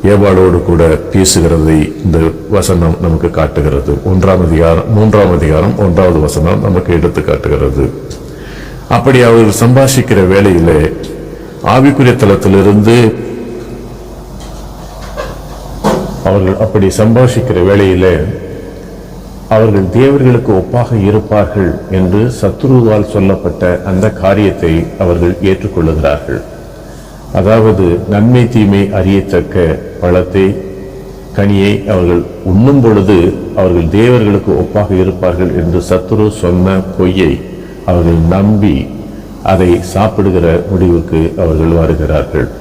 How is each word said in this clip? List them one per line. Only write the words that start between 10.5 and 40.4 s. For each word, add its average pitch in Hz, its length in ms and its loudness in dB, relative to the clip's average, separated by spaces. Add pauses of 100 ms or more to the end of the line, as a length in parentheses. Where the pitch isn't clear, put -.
ஆவிக்குரிய 131 520 4
தளத்திலிருந்து 104 1000 4 (3000)
அவர்கள் 95 340 0
அப்படி 98 300 0
சம்பாஷிக்கிற 113 800 2
வேளையிலே, 95 500 4 (1300)
அவர்கள் 107 400 2
தேவர்களுக்கு 127 640 2
ஒப்பாக 107 500 -2
இருப்பார்கள் 101 760 0 (120)
என்று 95 500 0
சத்துருவால் 110 680 2
சொல்லப்பட்ட 92 720 -2
அந்த 98 260 0
காரியத்தை 92 720 0 (140)
அவர்கள் 87 420 0
ஏற்றுக்கொள்ளுகிறார்கள். 78 1000 -2 (920)
அதாவது, 95 640 2 (120)
நன்மை 113 400 2
தீமை 101 440 2
அறியத்தக்க 92 840 0 (220)
பழத்தை, 92 540 0 (800)
கனியை 98 520 0
அவர்கள் 87 360 0 (200)
உண்ணும் 120 380 4
பொழுது, 98 520 2 (220)
அவர்கள் 87 340 0
தேவர்களுக்கு 104 640 2
ஒப்பாக 92 480 0
இருப்பார்கள் 90 560 -2
என்று 87 340 -2
சத்துரு 104 420 0
சொன்ன 92 480 0 (180)
பொய்யை 92 440 0 (440)
அவர்கள் 85 320 2 (120)
நம்பி, 98 580 2 (560)
அதை 90 380 2
சாப்பிடுகிற 92 800 0 (100)